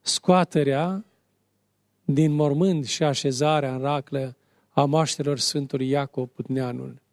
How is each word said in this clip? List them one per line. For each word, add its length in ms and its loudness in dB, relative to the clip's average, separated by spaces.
scoaterea 1040 2
din 280 2
mormânt 540 2
și 160 -4
așezarea 720 0
în 60 -6
raclă 560 -4
a 140 4
moaștelor 540 0
Sfântului 500 -4
Iacob 400 -2
Putneanul. 760 -6